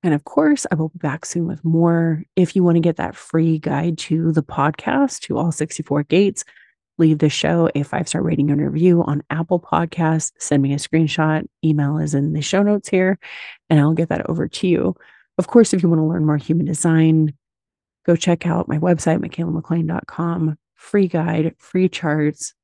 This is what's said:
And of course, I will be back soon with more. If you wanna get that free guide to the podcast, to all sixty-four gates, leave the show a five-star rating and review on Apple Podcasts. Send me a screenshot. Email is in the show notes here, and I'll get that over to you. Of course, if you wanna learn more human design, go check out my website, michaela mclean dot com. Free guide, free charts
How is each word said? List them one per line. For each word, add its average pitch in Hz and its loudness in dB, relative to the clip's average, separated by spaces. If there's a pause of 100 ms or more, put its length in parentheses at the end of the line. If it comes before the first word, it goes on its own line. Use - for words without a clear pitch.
And 165 2
of 147 -4
course, 294 0
I - 0
will 160 -2
be 170 -14
back 147 -6
soon 170 -4
with 170 -8
more. 165 2 (100)
If 180 2
you 185 4
wanna 170 4
get 160 0
that - -8
free 160 0
guide 156 -2
to 165 -2
the 156 2
podcast, 254 -2
to - -4
all 170 -2
sixty-four 147 -4
gates, 190 2 (540)
leave 156 4
the 156 4
show 165 2
a 143 -2
five-star - -4
rating 151 0
and 147 2
review 165 2
on 147 -2
Apple 165 -2
Podcasts. 160 -2
Send 143 0
me 139 0
a - -4
screenshot. 156 0 (220)
Email 147 0
is 151 -4
in 147 -2
the 156 -4
show 190 0
notes 208 0
here, 185 0 (520)
and 151 6
I'll 151 2
get 165 -2
that - -4
over 156 -4
to - -4
you. 180 0 (440)
Of 185 -2
course, 233 4
if 180 0
you 175 2
wanna 160 2
learn 160 0
more 151 2
human 160 -2
design, 160 2 (760)
go 175 4
check 170 -2
out 170 -2
my 151 -2
website, 165 0
michaela 170 -6
mclean 165 -4
dot 170 -6
com. 165 -4 (160)
Free 196 0
guide, 165 -2
free 185 -2
charts 151 -4